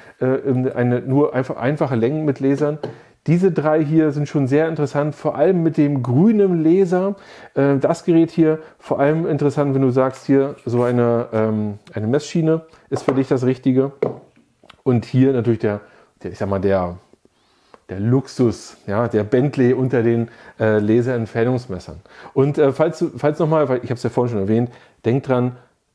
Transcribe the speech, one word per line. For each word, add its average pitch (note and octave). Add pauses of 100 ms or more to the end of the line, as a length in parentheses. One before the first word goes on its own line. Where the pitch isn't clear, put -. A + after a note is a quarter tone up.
(200)
äh, B2+
eine, B2
nur C#3+
einfach, C3
einfache C#3
Längen C#3+
mit C3+
Lesern. C#3+ (480)
Diese F3+
drei D#3
hier D#3
sind C#3+
schon C#3+
sehr D3+
interessant, D3+
vor -
allem E3+
mit D#3+
dem C#3+
grünen F3+
Laser. F#3 (380)
Äh, C#3
das D#3+
Gerät E3
hier D#3 (200)
vor -
allem D#3
interessant, C#3+
wenn C3+
du C3
sagst, C3
hier C#3 (100)
so A#2+
eine, A#2+
ähm, G#2+ (160)
eine G#2+
Messschiene D#3+ (280)
ist C3+
für C3+
dich C3
das B2+
Richtige. C3 (880)
Und A#2+
hier C3
natürlich A#2
der, G#2 (420)
der, F#2
ich F#2+
sag G2+
mal, G2
der, F#2 (920)
der F#2
Luxus, A#2+ (100)
ja, G#2+
der G#2+
Bentley B2+
unter C3
den, A#2 (320)
äh, A2
Laserentfernungsmessern. A2+ (380)
Und, C#3+
äh, C#3+
falls D#3+
du, E3+
falls D3+
nochmal, D#3
weil B2+
ich -
hab's B2
ja A#2+
vorhin B2
schon G#2
erwähnt, A2+ (340)
denk B2+
dran, B2 (380)